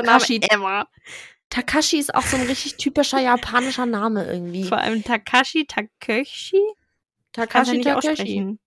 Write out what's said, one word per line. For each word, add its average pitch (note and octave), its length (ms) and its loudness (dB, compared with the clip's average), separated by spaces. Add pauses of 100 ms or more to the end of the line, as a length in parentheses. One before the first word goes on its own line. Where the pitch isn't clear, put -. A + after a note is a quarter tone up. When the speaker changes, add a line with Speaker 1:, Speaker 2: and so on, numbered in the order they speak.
Speaker 1:
Name A#3 40 -2 (140)
Speaker 2:
Takashi. A3+ 200 0 (100)
Speaker 1:
ever. G3+ 380 0 (640)
Speaker 2:
Takashi D4 480 0
ist C#4+ 160 -2
auch B3+ 80 2
so - 140 0
ein B3+ 100 0
richtig C4+ 300 -4
typischer C4+ 440 0
japanischer B3+ 680 0
Name G#3+ 400 0
irgendwie. F3 380 -4
Speaker 1:
Vor G3 140 0
allem A3 260 0
Takashi B3+ 640 2
Takeshi. - 880 -4
Ich - 760 -4
kann's A3+ 200 -4
Speaker 2:
Takashi B3+ 160 6
Speaker 1:
halt A#3+ 100 2
nicht B3 80 0
Speaker 2:
Takeshi. C#4+ 260 2
Speaker 1:
aussprechen. G3+ 540 -4